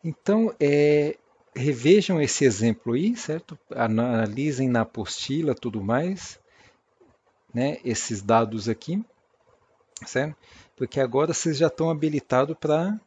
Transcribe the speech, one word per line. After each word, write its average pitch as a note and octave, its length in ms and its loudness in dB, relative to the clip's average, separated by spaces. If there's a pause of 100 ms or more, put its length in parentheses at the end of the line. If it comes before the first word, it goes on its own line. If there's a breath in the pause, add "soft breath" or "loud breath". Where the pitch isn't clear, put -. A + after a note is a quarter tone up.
Então, G#3 560 0
é, D3 600 4 (360)
revejam D3+ 680 4
esse C#3 240 0
exemplo A2+ 480 2
aí, F#3+ 240 0
certo? D#3+ 420 -10 (120)
Analisem A#2+ 960 0
na A#2 140 2
apostila, C3+ 720 -4
tudo G#2+ 300 -6
mais, D#3 560 -4 (1120 soft breath)
né, C3 300 -2
esses A2 380 -4
dados A2 480 2
aqui, F3 340 -4 (1000)
certo? D3 320 -4 (400 loud breath)
Porque C3+ 240 -4
agora C3+ 320 0
vocês D#3 240 -2
já D#3+ 100 4
estão D#3+ 220 0
habilitados D3+ 680 0
pra E3 500 0